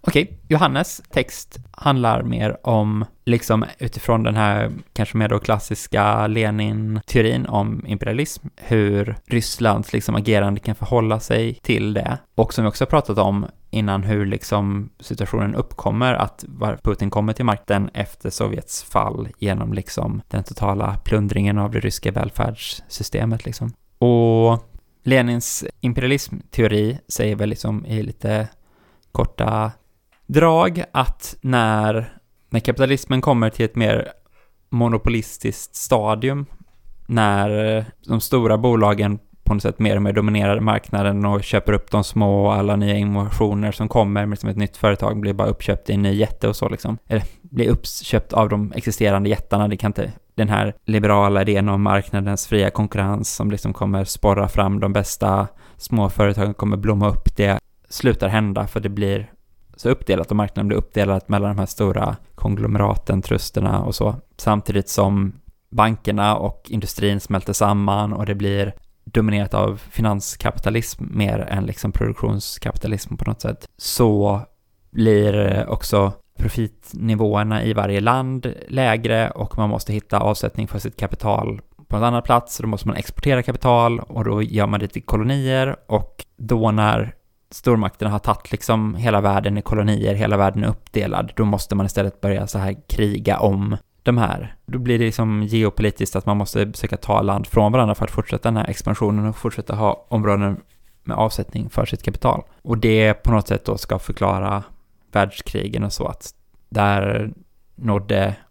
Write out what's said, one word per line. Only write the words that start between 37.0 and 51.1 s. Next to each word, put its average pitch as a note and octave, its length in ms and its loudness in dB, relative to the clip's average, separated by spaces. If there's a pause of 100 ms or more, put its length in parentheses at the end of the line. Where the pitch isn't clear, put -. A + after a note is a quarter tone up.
när G#2+ 800 2 (220)
de A2+ 140 0
stora A2+ 380 2
bolagen G#2 600 4 (260)
på G#2+ 100 4
något G2+ 80 0
sätt G#2 160 -2
mer G2+ 180 2
och G2 60 2
mer G2+ 100 2
dominerar G#2 480 2
marknaden G2+ 640 0
och G2+ 200 0
köper - 280 0
upp G2+ 180 0
de G#2 140 2
små G2+ 420 2
och G#2 80 4
alla G2+ 220 2
nya G2+ 200 2
innovationer G#2 760 0
som A2 160 -4
kommer G2+ 380 2
med G#2 120 -4
som G#2+ 120 -4
ett G2+ 60 -4
nytt G#2 200 -2
företag G#2+ 440 0
blir G2+ 120 -2
bara G2+ 160 0
uppköpt G#2+ 420 -2
i - 20 0
en G#2 100 2
ny G2 100 2
jätte G#2+ 360 0
och G#2 80 -2
så A2 120 -4
liksom. - 380 -6
Eller A2 180 -2 (180)
blir A#2+ 260 0
uppköpt - 640 -2
av G#2+ 160 4
de G#2 240 -2
existerande G2+ 560 0
jättarna. G#2 400 0
Det G#2 80 -2
kan G#2 120 -2
inte, G#2 240 -4 (220)
den G#2+ 140 2
här G#2 260 0 (100)
liberala G2+ 580 4